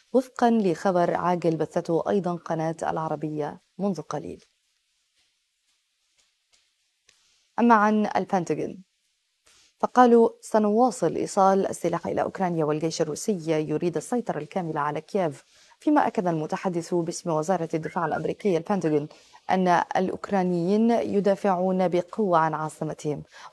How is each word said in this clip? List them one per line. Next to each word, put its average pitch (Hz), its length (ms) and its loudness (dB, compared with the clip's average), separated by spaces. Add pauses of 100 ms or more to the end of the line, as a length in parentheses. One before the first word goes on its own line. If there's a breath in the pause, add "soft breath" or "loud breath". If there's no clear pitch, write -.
(120)
وفقًا 247 380 2
لخبر 180 640 2
عاجل 170 420 0
بثته 165 520 -2
أيضًا 180 280 0
قناة 160 460 -4
العربية 156 760 -4 (180)
منذ 185 220 -4
قليل. 87 440 -10 (3250)
أما 240 160 6
عن 214 320 4 (100)
البنتاغون، 180 680 -2 (1000 soft breath)
فقالوا: 233 500 6 (100)
"سنواصل 214 760 0
إيصال 190 500 2
السلاح - 400 -4
إلى - 160 -2
أوكرانيا، 175 420 -2
والجيش 156 380 -2
الروسي 160 480 -4
يريد 156 460 -2
السيطرة 175 420 -4
الكاملة 156 420 -6
على 147 200 -2
كييف." 160 440 -4 (360 soft breath)
فيما 302 260 4
أكد 185 220 -2
المتحدث 165 680 -4
باسم 170 360 -4
وزارة 160 440 0
الدفاع 160 320 -4
الأمريكية 160 520 -2
البنتاغون 156 500 0 (420 loud breath)
أن 185 180 2 (280)
الأوكرانيين 185 920 0
يدافعون 190 1000 0
بقوة 175 500 0
عن 160 160 2
عاصمتهم، 156 680 -6 (300 loud breath)